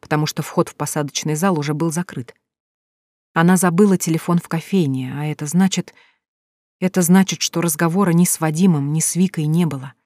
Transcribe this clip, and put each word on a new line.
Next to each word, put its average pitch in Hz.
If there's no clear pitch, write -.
потому 151
что -
вход -
в -
посадочный 151
зал 170
уже 147
был 165
закрыт. 156
Она 175
забыла 185
телефон 170
в -
кофейне, 135
а 151
это 151
значит... 180
Это 185
значит, 180
что -
разговора 170
ни 170
с -
Вадимом, 156
ни 160
с -
Викой 170
не 165
было. 135